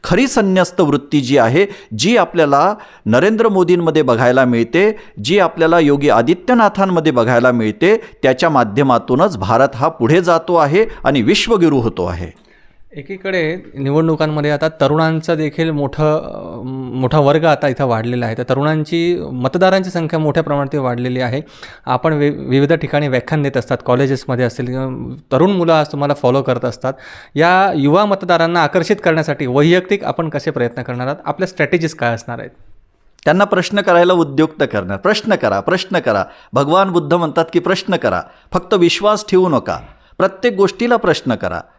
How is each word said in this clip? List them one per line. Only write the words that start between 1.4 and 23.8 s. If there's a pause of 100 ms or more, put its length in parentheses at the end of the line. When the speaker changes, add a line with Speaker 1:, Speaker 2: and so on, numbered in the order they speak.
Speaker 1:
जी
आपल्याला (320)
नरेंद्र
मोदींमध्ये
बघायला
मिळते, (280)
जी
आपल्याला
योगी
आदित्यनाथांमध्ये
बघायला
मिळते, (260)
त्याच्या
माध्यमातूनच
भारत
हा
पुढे
जातो
आहे (180)
आणि
विश्वगुरू
होतो
आहे. (520)
Speaker 2:
एकीकडे
निवडणुकांमध्ये
आता
तरुणांचा
देखील
मोठं,
अ, (320)
मोठा
वर्ग
आता
इथं
वाढलेला
आहे,
तर
तरुणांची, (120)
मतदारांची
संख्या
मोठ्या
प्रमाणात
वाढलेली
आहे. (440)
आपण
वि-,
विविध
ठिकाणी
व्याख्यान
देत
असतात,